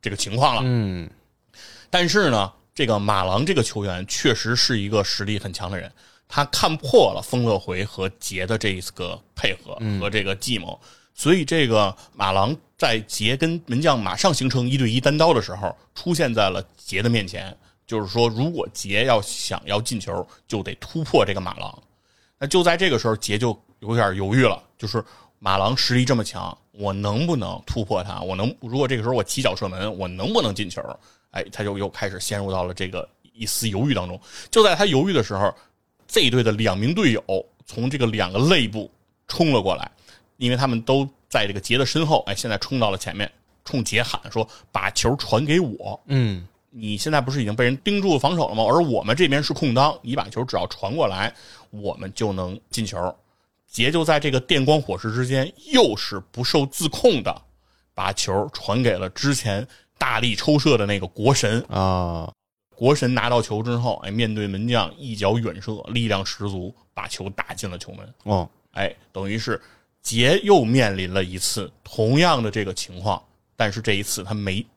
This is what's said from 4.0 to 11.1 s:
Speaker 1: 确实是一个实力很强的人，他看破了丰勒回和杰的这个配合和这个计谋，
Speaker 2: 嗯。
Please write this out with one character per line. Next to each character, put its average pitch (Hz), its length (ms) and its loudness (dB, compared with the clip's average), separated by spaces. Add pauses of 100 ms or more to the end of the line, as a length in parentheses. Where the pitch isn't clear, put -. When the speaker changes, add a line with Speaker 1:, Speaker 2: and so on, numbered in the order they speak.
Speaker 1:
确 - 280 2
实 113 200 -2
是 123 240 0
一 101 100 -4
个 107 140 2
实 - 200 -4
力 101 160 -4
很 95 140 -10
强 90 180 -8
的 98 60 -6
人， 85 120 -10 (380)
他 - 180 0
看 165 320 0
破 180 360 6
了 - 80 -6
丰 123 240 0
勒 107 120 4
回 92 280 -4
和 98 240 -4 (100)
杰 92 260 -6
的 110 120 -2
这 98 240 -2 (120)
个 87 240 -10 (180)
配 98 200 -2
合 - 220 -16 (240)
和 101 80 -2
这 104 120 0
个 98 140 -2
计 120 220 -4
谋， 92 240 -10
Speaker 2:
嗯。 - 60 -20 (300)